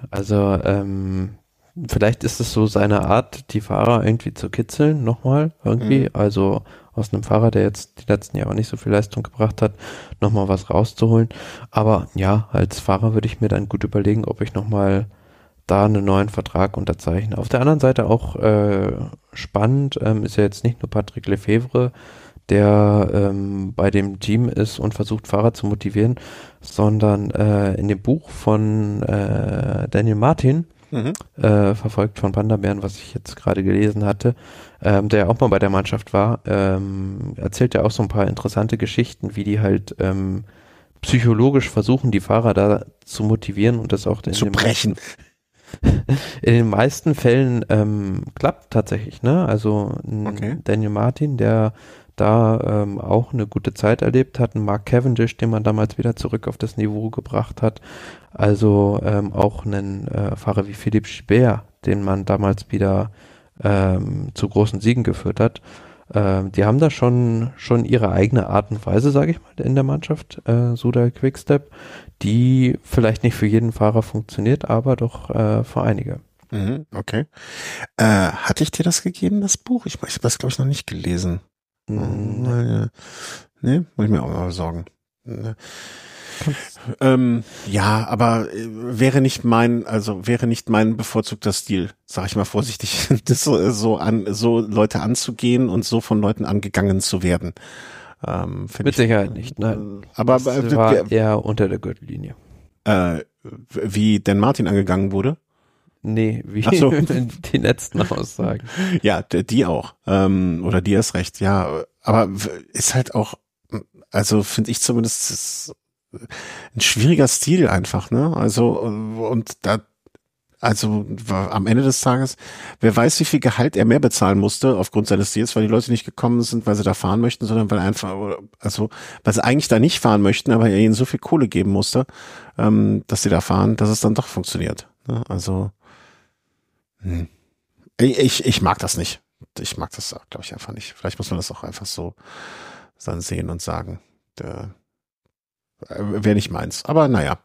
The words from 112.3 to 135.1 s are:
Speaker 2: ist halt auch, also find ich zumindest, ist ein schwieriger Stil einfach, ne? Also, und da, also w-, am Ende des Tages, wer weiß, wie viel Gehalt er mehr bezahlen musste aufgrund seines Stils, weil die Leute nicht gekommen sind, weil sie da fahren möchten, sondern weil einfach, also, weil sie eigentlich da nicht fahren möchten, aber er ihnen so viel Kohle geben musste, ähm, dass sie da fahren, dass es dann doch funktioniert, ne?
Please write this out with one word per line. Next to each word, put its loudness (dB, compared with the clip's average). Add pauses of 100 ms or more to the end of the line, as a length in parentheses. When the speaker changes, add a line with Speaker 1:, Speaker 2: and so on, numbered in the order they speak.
Speaker 2:
ist -4
halt 0
auch, -2 (760)
also 2
find -4
ich -4
zumindest, -2
ist -10 (1000)
ein -8
schwieriger 4
Stil 2
einfach, -2
ne? 0
Also, 2
und -6
da, 0 (800)
also 0
w-, -6
am -2
Ende 4
des 2
Tages, 0 (420)
wer 4
weiß, 4
wie 2
viel 0
Gehalt 0
er 4
mehr 4
bezahlen 2
musste 0
aufgrund -2
seines 0
Stils, -2
weil 2
die 0
Leute 0
nicht 0
gekommen 0
sind, -4
weil 2
sie -2
da 0
fahren -2
möchten, -2
sondern 0
weil 0
einfach, -4 (440)
also, -4 (360)
weil 2
sie 0
eigentlich 2
da 4
nicht 4
fahren 4
möchten, 2
aber 4
er 4
ihnen 6
so 0
viel -2
Kohle 2
geben 0
musste, 0 (520)
ähm, 2
dass -2
sie 0
da 2
fahren, 0
dass 2
es 0
dann 2
doch 0
funktioniert, -6 (180)
ne? -4